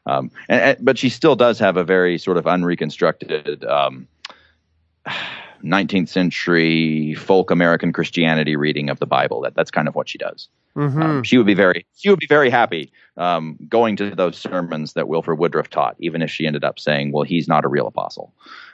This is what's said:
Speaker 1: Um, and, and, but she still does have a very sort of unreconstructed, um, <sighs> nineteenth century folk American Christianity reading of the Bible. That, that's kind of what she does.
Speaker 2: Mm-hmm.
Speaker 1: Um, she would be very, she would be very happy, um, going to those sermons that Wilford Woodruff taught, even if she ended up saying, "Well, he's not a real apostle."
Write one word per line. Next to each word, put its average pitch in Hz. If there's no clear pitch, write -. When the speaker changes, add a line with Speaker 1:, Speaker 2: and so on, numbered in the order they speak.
Speaker 1:
Um, 87
and, 117
and, 117
but 127
she 131
still 147
does 117
have 95
a 90
very 90
sort 90
of 78
unreconstructed, 78
um, 65
<sighs> -
nineteenth 90
century 80
folk 92
American 85
Christianity 80
reading 73
of 67
the -
Bible. 65
That, 62
that's -
kind 76
of 65
what 71
she -
does. -
Speaker 2:
Mm-hmm. 147
Speaker 1:
Um, 151
she 113
would 117
be 101
very, 90
she -
would 196
be 165
very 147
happy, 101
um, 82
going 113
to 101
those 87
sermons 80
that -
Wilford 80
Woodruff 78
taught, 67
even 82
if 78
she -
ended 76
up -
saying, 71
"Well, 71
he's 73
not 76
a 69
real 65
apostle." -